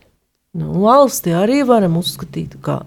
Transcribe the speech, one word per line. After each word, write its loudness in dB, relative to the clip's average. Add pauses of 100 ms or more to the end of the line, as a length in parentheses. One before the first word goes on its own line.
(540)
nu, -4
valsti 2
arī 0
varam 2
uzskatīt -8
kā -6